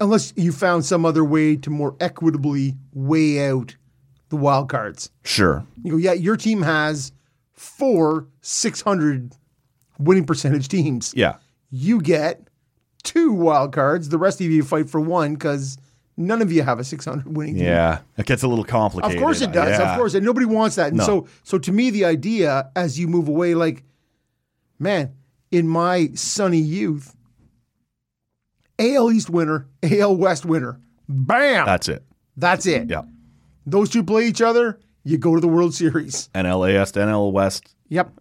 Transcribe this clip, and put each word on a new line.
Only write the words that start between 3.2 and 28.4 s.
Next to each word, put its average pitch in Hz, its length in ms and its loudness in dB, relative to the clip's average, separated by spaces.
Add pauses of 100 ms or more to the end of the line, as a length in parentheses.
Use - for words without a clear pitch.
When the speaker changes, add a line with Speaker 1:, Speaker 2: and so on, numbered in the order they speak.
Speaker 1:
out 131 240 -4 (540)
the 151 80 -6
wild 139 320 0
cards. 113 420 -8 (140)
Speaker 2:
Sure. 85 420 2 (160)
Speaker 1:
You - 100 -6
go, 160 40 0
"Yeah, 180 160 2
your 185 240 0
team 220 260 0
has 151 480 -2 (420)
four 160 760 0 (140)
six - 400 -4
hundred 151 500 -2 (680)
winning 175 260 4
percentage 135 440 -2
teams. 143 480 -2
Speaker 2:
Yeah. 101 180 2 (380)
Speaker 1:
You 170 280 0
get 156 460 -2 (560)
two 320 300 2
wild 151 400 2
cards. 151 380 0
The 165 80 0
rest 190 220 0
of 180 100 -2
you 156 120 4
fight 151 260 -2
for 156 120 -2
one 156 360 0
'cause 139 400 -4 (400)
none 214 260 -2
of 190 100 0
you 160 100 4
have 123 160 0
a 123 60 -8
six 135 200 -12
hundred 143 320 -8
winning 151 200 -6
team." 90 80 0
Speaker 2:
Yeah. 85 340 2 (180)
It 104 100 -6
gets 127 180 0
a 127 40 0
little 117 160 0
complicated. 107 520 -2
Speaker 1:
Of - 60 -2
course 302 180 0
it 202 120 -2
does. 202 260 2
Speaker 2:
Yeah. - 140 2
Speaker 1:
Of - 60 -2
course. 214 160 0
And 196 100 0
nobody 240 220 0
wants 220 300 0
that. 160 120 0
And 160 100 -2
Speaker 2:
No. 202 60 2
Speaker 1:
so, 196 220 0 (160)
so - 160 -2
to 175 140 -2
me, 240 180 2
the 202 140 0
idea 160 720 0
as 160 240 -2
you 175 80 -2
move 165 200 0
away, 170 260 0
like, 165 280 -2 (960)
man, 156 320 -2 (400)
in 170 180 2
my 170 460 0
sunny 185 440 0
youth, 156 560 -4 (1600)